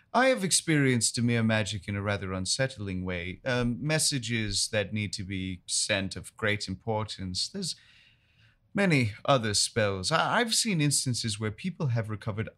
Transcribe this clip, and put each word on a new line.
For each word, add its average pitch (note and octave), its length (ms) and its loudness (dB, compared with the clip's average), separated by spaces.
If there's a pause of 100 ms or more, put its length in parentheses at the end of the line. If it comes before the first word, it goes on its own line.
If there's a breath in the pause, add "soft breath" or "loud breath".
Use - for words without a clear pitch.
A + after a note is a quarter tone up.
(140 loud breath)
I B3 140 4
have A#3+ 160 2
experienced C#3 720 4
Demir A#2+ 280 2
magic G#2+ 440 0
in G2+ 80 -4
a G2+ 60 -2
rather G2 320 -2
unsettling F#2+ 720 -2
way. F2+ 400 -6
Um, B2 340 0
messages A#2 920 0
that G2+ 180 0
need G#2+ 220 -2
to G#2 100 -8
be F#2 420 -6
sent F#2+ 520 -2
of - 180 -14
great G#2 320 -2
importance. F#2+ 800 -4
There's F#3+ 300 -8 (960 soft breath)
many D#3 380 4 (140)
other A2+ 280 4
spells. G2 600 0
I, E3 260 2
I've A3+ 140 0
seen G3+ 260 2
instances B2 580 0
where A2 140 -2
people E3+ 360 -4
have A#2 220 -2
recovered G#2+ 380 -6 (100)